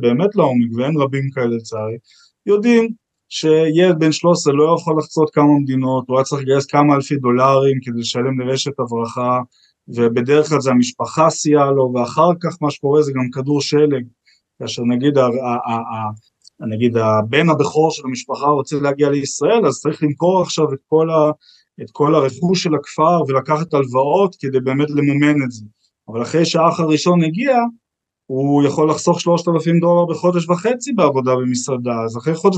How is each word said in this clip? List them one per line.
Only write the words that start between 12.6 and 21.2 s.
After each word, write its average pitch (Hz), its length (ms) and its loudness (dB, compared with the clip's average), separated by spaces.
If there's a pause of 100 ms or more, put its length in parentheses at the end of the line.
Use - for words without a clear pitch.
מה 147 100 -2
שקורה 147 300 0
זה 139 140 0
גם 127 160 -2
כדור 135 300 -2
שלג, 147 420 2 (560)
כאשר 127 240 -8
נגיד 123 340 2
ה-, 131 80 4
ה-, 120 460 -4
ה-, 117 240 -6 (640)
ה-, 117 80 -8
נגיד 113 280 0
הבן 113 520 2
הבכור 151 420 2
של - 140 -10
המשפחה 131 420 -6
רוצה 143 320 0
להגיע 143 300 0
לישראל, 143 560 0
אז 135 140 -2
צריך 151 240 -6
למכור 175 380 0
עכשיו 147 320 -2
את 135 140 -8
כל 160 220 0
ה-, 151 220 2 (500)